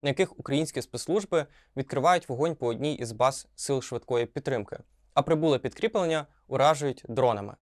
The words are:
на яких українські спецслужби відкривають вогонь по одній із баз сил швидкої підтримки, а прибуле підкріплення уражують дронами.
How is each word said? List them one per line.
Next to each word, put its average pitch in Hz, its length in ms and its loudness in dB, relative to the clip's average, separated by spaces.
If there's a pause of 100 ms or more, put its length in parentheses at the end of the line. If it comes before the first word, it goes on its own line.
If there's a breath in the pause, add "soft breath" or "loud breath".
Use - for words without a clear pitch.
на 143 80 0
яких 175 280 -2
українські 139 440 -2
спецслужби 165 640 -2 (300 soft breath)
відкривають 151 520 0
вогонь 147 260 -2
по - 120 -6
одній 127 280 -2
із 117 180 -8
баз 127 420 0
сил 135 280 -4
швидкої 120 440 -2
підтримки, 123 520 -6 (360)
а 143 80 6
прибуле 156 360 2
підкріплення 165 680 -2 (200)
уражують 139 600 2
дронами. 113 560 0